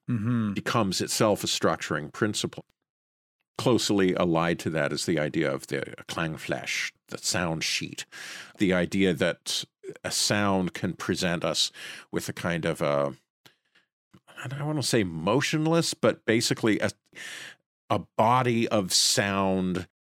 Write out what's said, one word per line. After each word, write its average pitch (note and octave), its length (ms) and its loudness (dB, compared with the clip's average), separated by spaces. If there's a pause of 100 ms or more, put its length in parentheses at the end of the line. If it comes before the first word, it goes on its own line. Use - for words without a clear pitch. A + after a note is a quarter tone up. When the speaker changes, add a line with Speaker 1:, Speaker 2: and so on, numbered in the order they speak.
Speaker 1:
Mm-hmm. A2+ 440 0
Speaker 2:
becomes G2+ 480 0
itself G#2 420 2
a - 40 -2
structuring D#2 680 -2
principle. - 500 -4 (920)
Closely G2+ 580 4
allied E2+ 440 2
to - 120 -6
that D2+ 200 0
is D2 140 -4
the E2+ 140 0
idea D2 320 0
of C#2 160 -6
the C#2+ 140 -4 (260)
Klangfläche, - 840 -6 (180)
the - 100 -10
sound E2 440 -2
sheet, - 420 -4 (520)
the F#2 160 4
idea F#2 400 4
that - 500 -2 (400)
a F2+ 80 -6
sound G2 600 0
can F2+ 200 -4
present E2+ 500 -2
us - 280 0 (400)
with - 180 -4
a E2+ 40 -6
kind E2+ 320 -2
of E2 160 -2
a, C#2+ 320 0 (1300)
I - 40 -8
don't C#3 180 -8
wanna D3+ 180 -2
say A#2 200 4
motionless, D3 880 2
but - 320 2
basically A2+ 540 2
a, G#2 100 0 (1000)
a G#2+ 100 2 (180)
body A#2 500 4
of G2+ 240 0
sound F#2+ 960 2 (220)